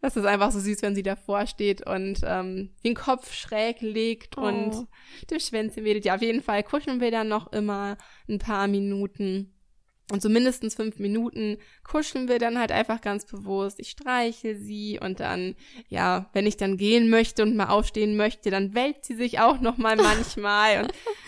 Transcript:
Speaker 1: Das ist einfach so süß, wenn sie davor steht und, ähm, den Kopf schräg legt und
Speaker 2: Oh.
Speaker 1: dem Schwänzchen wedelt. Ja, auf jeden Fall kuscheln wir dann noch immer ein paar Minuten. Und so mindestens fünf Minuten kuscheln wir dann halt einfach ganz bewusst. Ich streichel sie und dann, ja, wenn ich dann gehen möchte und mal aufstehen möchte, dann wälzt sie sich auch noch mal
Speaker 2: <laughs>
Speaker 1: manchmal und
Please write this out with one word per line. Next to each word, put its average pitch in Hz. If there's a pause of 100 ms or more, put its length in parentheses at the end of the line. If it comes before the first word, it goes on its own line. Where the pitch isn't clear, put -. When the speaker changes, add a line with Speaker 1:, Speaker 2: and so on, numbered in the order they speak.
Speaker 1:
Das 269
ist 208
einfach 202
so 202
süß, 202
wenn 202
sie 196
davor 196
steht 202
und, 190
ähm, 185 (140)
den 233
Kopf 262
schräg 226
legt 226
und 214
Speaker 2:
Oh. 233 (440)
Speaker 1:
dem 330
Schwänzchen 220
wedelt. 214
Ja, 190
auf 214
jeden 226
Fall 208
kuscheln 285
wir 240
dann 220
noch 214
immer 202 (320)
ein 208
paar 202
Minuten. 196 (560)
Und 202
so 214
mindestens 240
fünf 220
Minuten 214 (280)
kuscheln 294
wir 240
dann 233
halt 226
einfach 226
ganz 208
bewusst. 196
Ich -
streichel 233
sie 208
und 190
dann, 180 (340)
ja, 180
wenn 208
ich 208
dann 196
gehen 226
möchte 226
und 214
mal 208
aufstehen 214
möchte, 208
dann 196
wälzt 269
sie 247
sich 233
auch 220
noch 247
mal 226
Speaker 2:
<laughs> 214
Speaker 1:
manchmal 208
und - (360)